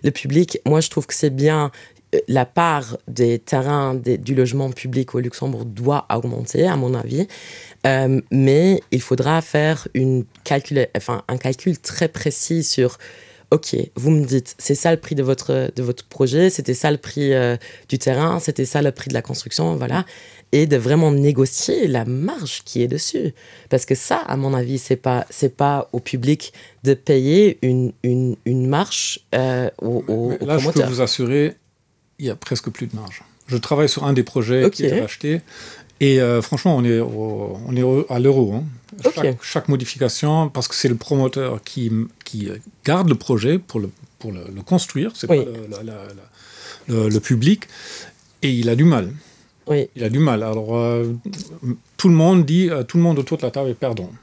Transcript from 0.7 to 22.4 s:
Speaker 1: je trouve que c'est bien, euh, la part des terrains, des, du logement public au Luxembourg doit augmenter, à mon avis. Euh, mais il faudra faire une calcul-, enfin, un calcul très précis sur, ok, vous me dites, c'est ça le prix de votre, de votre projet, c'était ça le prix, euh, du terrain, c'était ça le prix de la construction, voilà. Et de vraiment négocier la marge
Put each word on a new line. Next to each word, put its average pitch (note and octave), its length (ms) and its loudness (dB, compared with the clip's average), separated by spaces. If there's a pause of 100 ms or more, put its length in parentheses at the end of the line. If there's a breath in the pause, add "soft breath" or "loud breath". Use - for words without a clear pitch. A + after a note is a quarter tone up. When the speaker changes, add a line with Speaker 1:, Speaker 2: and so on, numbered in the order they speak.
Speaker 1:
je E3 100 0
trouve - 180 -4
que - 60 -8
c'est D3 180 0
bien, D3 400 2 (420 loud breath)
euh, - 140 2
la B2+ 180 2
part C#3+ 520 -2 (100)
des A#2+ 320 0
terrains, C#3 560 0
des, B2+ 240 -2
du C3 160 -4
logement C3 340 0
public B2+ 460 -6
au B2+ 40 0
Luxembourg B2 460 -6
doit A#2+ 480 -2
augmenter, A#2+ 540 0
à F3+ 80 2
mon B2+ 180 0
avis. A#2+ 340 -4 (600 loud breath)
Euh, C3+ 340 2 (100)
mais C#3+ 500 4 (100)
il B2+ 100 0
faudra C3 400 0
faire D#3 540 0
une C3 300 0 (180)
calcul-, C#3 520 0
enfin, A#2 320 -4
un B2+ 100 -4
calcul C3+ 420 -2
très - 300 -4
précis D#3+ 540 -2
sur, - 340 0 (520 loud breath)
ok, - 260 2 (200)
vous C3+ 160 0
me D3+ 140 4
dites, B2+ 340 -2
c'est - 160 0
ça E3+ 160 2
le E3 60 4
prix - 180 -8
de C#3 80 0
votre, C3 520 -2
de B2+ 80 -4
votre B2 220 -6
projet, C#3 440 2
c'était C#3 260 -2
ça D3+ 160 0
le D3 60 0
prix, C#3 360 -2
euh, B2 240 2 (320 loud breath)
du C3+ 80 -2
terrain, D3 420 0
c'était C#3+ 260 -4
ça C#3+ 180 0
le C#3+ 80 2
prix - 180 -12
de C3 60 -6
la A#2+ 60 0
construction, D#3+ 560 -4
voilà. C3 280 -2 (460 loud breath)
Et D3+ 160 4
de C#3+ 100 4
vraiment D3 340 4
négocier C#3+ 760 2
la B2 180 0
marge D3+ 580 -6